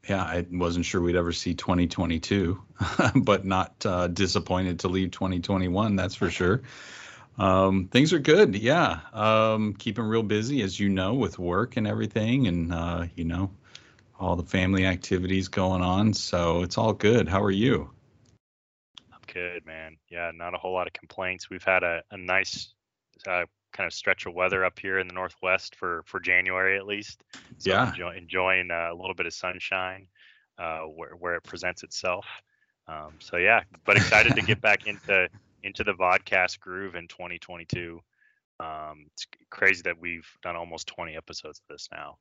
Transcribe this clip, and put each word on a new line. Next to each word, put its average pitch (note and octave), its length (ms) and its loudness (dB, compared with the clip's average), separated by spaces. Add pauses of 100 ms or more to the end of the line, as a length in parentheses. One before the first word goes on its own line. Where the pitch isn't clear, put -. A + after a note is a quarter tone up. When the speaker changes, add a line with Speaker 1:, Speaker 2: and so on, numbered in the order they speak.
Speaker 1:
yeah, F#2+ 140 0
I F2 260 -4
wasn't F2 360 0
sure F2+ 160 0
we'd F2 160 2
ever E2+ 160 2
see E2+ 200 -2
twenty F2+ 320 2
twenty-two, F2 760 0 (260)
<laughs> - 340 2
but G2 200 4
not, F#2+ 420 -2
uh, F2+ 220 2
disappointed F2+ 720 0
to - 80 -4
leave F#2 240 0
twenty F#2 300 -2
twenty-one, F#2+ 560 0
that's F#2 180 -2
for - 140 0
sure. F#2 320 4 (760)
Um, F#2+ 520 4
things D3+ 240 4
are D#3+ 60 2
good, D3+ 360 6
yeah. A2+ 460 2 (100)
Um, A2 600 2
keeping A2 320 -4
real A2+ 180 2
busy, A2 380 0
as F#2+ 180 -4
you G2+ 80 2
know, F#2+ 260 2
with A2 240 0
work F2+ 380 0
and A2 100 0
everything, A2 600 0
and, F2 260 0
uh, E2+ 340 -2 (100)
you E2 80 -6
know, F2 260 -2 (680)
all F2 200 0
the F2 60 -4
family F#2+ 420 2
activities F#2 640 0
going F#2 320 0
on, F#2+ 320 4
so F2 500 0
it's F2+ 140 -4
all A2 160 2
good. G#2 340 4
How G2 160 2
are G2+ 80 2
you? G2 380 2 (1200)
Speaker 2:
I'm - 160 -20
good, F2+ 380 -10
man. D#2+ 320 -16 (100)
Yeah, E2+ 260 -6
not E2+ 200 -8
a F2+ 40 -6
whole F#2 160 -4
lot F2+ 140 -2
of - 60 -12
complaints. - 560 -8
We've F#2 160 -10
had F#2 180 4
a, E2+ 180 -2 (100)
a G2+ 60 -16
nice, F#2 560 -4 (540)
uh, F2+ 160 -2 (300)
kind F#2+ 120 -6
of E2+ 80 -8
stretch - 320 -2
of F2+ 80 -8
weather F#2 320 0
up - 140 -4
here F#2+ 180 -2
in F#2 100 -2
the F2 60 -16
Northwest F#2 600 -4
for, F2 300 -6
for F#2+ 140 -10
January F#2 580 2
at G2 100 -8
least. G#2 340 -8 (380)
So F#2 100 -2
Speaker 1:
Yeah. G#2+ 200 2
Speaker 2:
enjoy-, F2 260 -8
enjoying, F#2 560 0
uh, E2+ 200 -2
a F2 40 -10
little F#2 180 -8
bit F2 140 -4
of E2+ 60 -8
sunshine, F#2 720 -6 (500)
uh, D#2+ 260 -6
where, D#2+ 280 -14
where F2 240 -4
it E2 80 -6
presents F2+ 400 -8
itself. - 420 -6 (600)
Um, D2+ 320 -14
so - 180 -6
yeah, G2+ 240 6 (240)
but G2+ 120 6
excited A2 380 6
to A2+ 60 2
get G#2+ 200 0
Speaker 1:
<laughs> - 0 -
Speaker 2:
back G#2+ 260 2
into, G2 420 0 (320)
into G2 220 -8
the G2+ 100 0
vodcast F#2 640 0
groove F#2 360 -10
in E2+ 120 -10
twenty F2 300 -12
twenty-two. E2+ 640 -10 (580)
Um, D2+ 540 -12
it's - 100 -14
c-, - 280 -20
crazy F#2+ 320 2
that E2+ 160 -6
we've E2+ 280 -10 (140)
done F2 140 -8
almost E2+ 320 -10
twenty E2 280 -12
episodes D#2+ 440 -14
of - 160 -20
this - 160 -16
now D2+ 300 -14